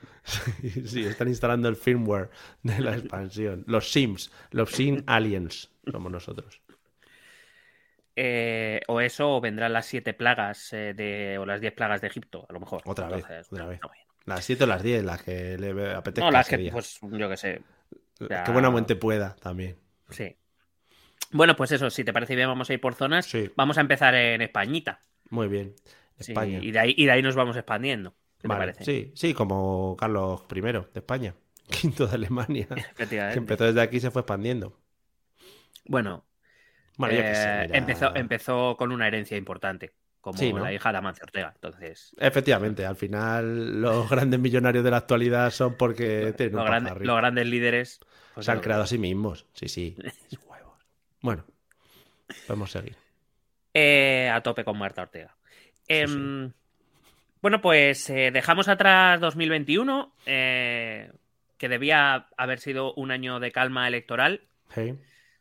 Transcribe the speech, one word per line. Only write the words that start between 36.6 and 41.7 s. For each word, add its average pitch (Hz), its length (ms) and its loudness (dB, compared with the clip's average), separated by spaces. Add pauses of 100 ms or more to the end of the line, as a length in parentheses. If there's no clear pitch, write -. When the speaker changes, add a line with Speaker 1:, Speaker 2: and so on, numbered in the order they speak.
Speaker 1:
Bueno, 117 180 0
yo 117 80 0
qué 107 100 -2
sé, 107 160 2
Speaker 2:
eh, 104 180 -2
Speaker 1:
mira. 85 120 2
Speaker 2:
empezó, 131 360 -2
empezó 123 600 -2
con 123 140 -4
una 120 160 -2
herencia 107 280 -4
importante, 95 580 -8 (260)
como 95 180 -10
Speaker 1:
Sí, 113 160 0
¿no? 98 100 -4
Speaker 2:
la 92 80 -4
hija 101 200 -2
de 98 80 0
Amancio 92 240 -8
Ortega, 82 320 -8
entonces 82 640 -16